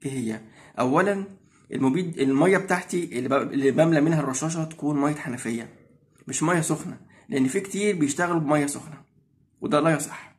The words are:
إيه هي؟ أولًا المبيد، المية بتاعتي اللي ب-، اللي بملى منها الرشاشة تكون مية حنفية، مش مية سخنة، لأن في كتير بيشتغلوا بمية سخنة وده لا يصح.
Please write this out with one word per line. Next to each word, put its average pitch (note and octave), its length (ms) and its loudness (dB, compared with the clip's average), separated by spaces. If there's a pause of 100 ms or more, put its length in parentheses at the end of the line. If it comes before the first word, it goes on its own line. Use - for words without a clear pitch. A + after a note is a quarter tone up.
إيه C3+ 60 -6
هي؟ A2 300 -6 (380)
أولًا F#3+ 460 2 (460)
المبيد، D3 480 0
المية C#3+ 380 4
بتاعتي F3 640 -4
اللي B2+ 100 -4
ب-، C3+ 40 0
اللي C3+ 380 2
بملى D#3 300 4
منها D#3+ 180 4
الرشاشة D#3 440 -4
تكون D3 380 -2
مية D3 140 2
حنفية، A#2 540 -8 (580)
مش C#3+ 160 -4
مية E3 180 2
سخنة، D#3 380 -4 (300)
لأن C3 180 2
في F#3+ 120 -2
كتير G3+ 360 -2
بيشتغلوا E3+ 440 0
بمية D3 260 2
سخنة - 360 -10 (600)
وده D3 180 2
لا D#3+ 160 4
يصح. - 440 -8